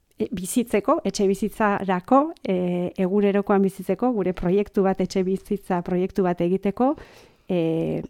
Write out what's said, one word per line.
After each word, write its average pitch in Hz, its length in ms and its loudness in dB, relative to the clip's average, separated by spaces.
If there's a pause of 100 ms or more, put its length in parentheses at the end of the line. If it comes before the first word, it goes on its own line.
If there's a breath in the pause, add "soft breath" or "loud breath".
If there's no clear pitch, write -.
(180)
e, 220 140 -4
bizitzeko, 226 720 0
etxebizitzarako, 202 1300 0 (100)
eh, 180 540 -2
egunerokoan 196 640 2
bizitzeko, 190 500 0
gure 185 220 -2
proiektu 196 480 0
bat, 190 180 2
etxebizitza 185 840 -2
proiektu 185 400 0
bat 175 180 0
egiteko, 196 540 0 (520 loud breath)
eh, 165 640 -2